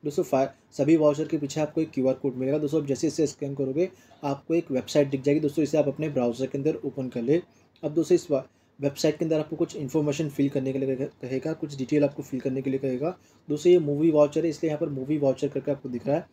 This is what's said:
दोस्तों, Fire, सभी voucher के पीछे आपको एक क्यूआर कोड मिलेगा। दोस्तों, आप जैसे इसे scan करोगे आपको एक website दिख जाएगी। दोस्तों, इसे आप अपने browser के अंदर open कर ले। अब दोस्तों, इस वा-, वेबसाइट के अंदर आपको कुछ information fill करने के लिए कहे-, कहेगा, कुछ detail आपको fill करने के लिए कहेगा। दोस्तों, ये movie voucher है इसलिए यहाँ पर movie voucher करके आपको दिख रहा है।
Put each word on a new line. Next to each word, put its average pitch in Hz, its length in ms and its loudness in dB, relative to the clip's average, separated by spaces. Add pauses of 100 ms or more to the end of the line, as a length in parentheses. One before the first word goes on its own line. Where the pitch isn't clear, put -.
दोस्तों, 156 200 -2
Fire, 135 240 2 (240)
सभी 156 240 4
voucher 151 320 4
के 160 100 -2
पीछे 143 240 -4
आपको 151 200 -2
एक 156 100 -4
क्यूआर 131 220 2
कोड 131 220 -4
मिलेगा। 131 220 0
दोस्तों, 151 240 0
आप 143 60 -6
जैसे 139 200 -2
इसे 147 200 0
scan 139 280 -6
करोगे 139 340 -2 (340)
आपको 143 300 -4
एक 165 180 0
website 139 380 2
दिख 139 120 -2
जाएगी। 143 180 2
दोस्तों, 151 240 0
इसे 151 140 0
आप 143 100 4
अपने 151 220 -4
browser 127 380 0
के 139 100 -6
अंदर 143 280 -2
open 131 240 -6
कर 120 120 -6
ले। 147 200 2 (420)
अब 151 100 -4
दोस्तों, 165 220 4
इस 165 160 0
वा-, 135 120 0 (360)
वेबसाइट 143 380 0
के 175 80 -2
अंदर 156 140 0
आपको 156 160 -6
कुछ 160 200 -4
information 147 540 -2
fill 139 200 0
करने 135 240 -2
के 135 60 -2
लिए 135 160 -2
कहे-, 131 140 -4 (120)
कहेगा, 131 320 -4
कुछ 147 240 -8
detail 143 260 2
आपको 143 200 -2
fill 131 160 -6
करने 131 220 -4
के 135 80 -4
लिए 135 100 -2
कहेगा। 135 300 -2 (400)
दोस्तों, 151 220 4
ये 180 80 8
movie 151 320 2
voucher 147 320 4
है 170 60 0
इसलिए 156 200 -2
यहाँ 151 100 -4
पर 160 100 -2
movie 139 280 -4
voucher 139 300 2
करके 139 240 -4
आपको - 180 -6
दिख 120 180 -6
रहा 139 80 2
है। 175 180 -4